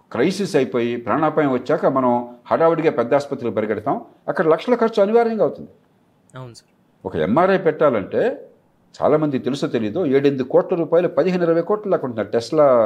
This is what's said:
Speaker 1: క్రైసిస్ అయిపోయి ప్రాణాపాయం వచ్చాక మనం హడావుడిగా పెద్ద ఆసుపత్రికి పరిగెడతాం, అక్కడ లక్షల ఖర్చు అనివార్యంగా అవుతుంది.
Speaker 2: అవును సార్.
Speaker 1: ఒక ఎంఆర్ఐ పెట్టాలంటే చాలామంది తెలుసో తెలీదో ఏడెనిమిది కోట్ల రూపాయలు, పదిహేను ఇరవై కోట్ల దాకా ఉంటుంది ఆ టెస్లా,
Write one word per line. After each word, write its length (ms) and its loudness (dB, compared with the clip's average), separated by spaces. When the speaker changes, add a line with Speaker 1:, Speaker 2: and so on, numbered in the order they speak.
Speaker 1:
క్రైసిస్ 440 -2
అయిపోయి 420 0
ప్రాణాపాయం 540 0
వచ్చాక 340 -2
మనం 280 2
హడావుడిగా 460 2
పెద్ద 220 0
ఆసుపత్రికి 420 -2
పరిగెడతాం, 460 -2
అక్కడ 200 -2
లక్షల 280 2
ఖర్చు 280 0
అనివార్యంగా 400 2
అవుతుంది. 260 -4
Speaker 2:
అవును 180 -16
సార్. 180 -20
Speaker 1:
ఒక 100 -8
ఎంఆర్ఐ 420 2
పెట్టాలంటే 640 0
చాలామంది 380 0
తెలుసో 280 -4
తెలీదో 380 -4
ఏడెనిమిది 380 2
కోట్ల 320 0
రూపాయలు, 320 0
పదిహేను 360 0
ఇరవై 180 2
కోట్ల 300 -4
దాకా 160 -2
ఉంటుంది 200 -6
ఆ 40 -10
టెస్లా, 340 2